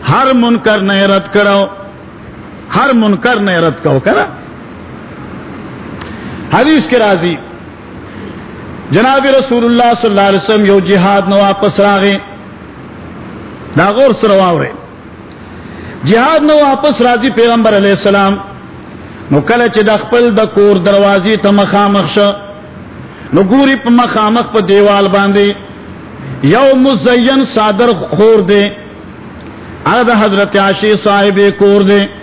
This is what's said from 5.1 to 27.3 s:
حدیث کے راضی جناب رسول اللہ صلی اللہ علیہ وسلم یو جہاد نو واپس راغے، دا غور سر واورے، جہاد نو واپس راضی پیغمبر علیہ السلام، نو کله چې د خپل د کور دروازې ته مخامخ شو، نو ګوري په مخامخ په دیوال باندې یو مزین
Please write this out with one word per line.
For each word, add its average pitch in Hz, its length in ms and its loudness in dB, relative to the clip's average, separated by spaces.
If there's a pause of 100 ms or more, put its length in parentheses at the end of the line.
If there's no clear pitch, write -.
حدیث 269 360 2
کے 247 100 2
راضی 180 360 0 (1600)
جناب 262 340 2 (140)
رسول 247 260 0
اللہ 240 260 4 (100)
صلی 220 80 2
اللہ 202 200 2
علیہ 196 140 0
وسلم 214 220 2
یو 196 140 4 (100)
جہاد 196 400 2
نو 196 80 2
واپس 196 480 2
راغے، 202 300 2 (1600)
دا 175 180 4
غور 262 160 4 (100)
سر 214 100 2 (100)
واورے، 156 300 0 (1400)
جہاد 277 400 4
نو 302 120 4
واپس 269 460 2
راضی 240 220 0 (100)
پیغمبر 233 380 4
علیہ 196 200 2
السلام، 202 360 2 (1000)
نو 143 60 4 (120)
کله 240 180 2
چې 220 220 0
د - 20 2 (120)
خپل 240 200 2 (160)
د - 20 4 (140)
کور 202 200 6 (120)
دروازې 202 560 2
ته 202 80 2
مخامخ 202 540 2 (100)
شو، 202 140 4 (1040)
نو 170 80 4 (100)
ګوري 269 320 4
په 240 60 -2 (120)
مخامخ 226 520 0
په 220 60 2 (120)
دیوال 202 440 4
باندې 202 320 2 (1080)
یو 269 120 4 (180)
مزین 247 580 2 (100)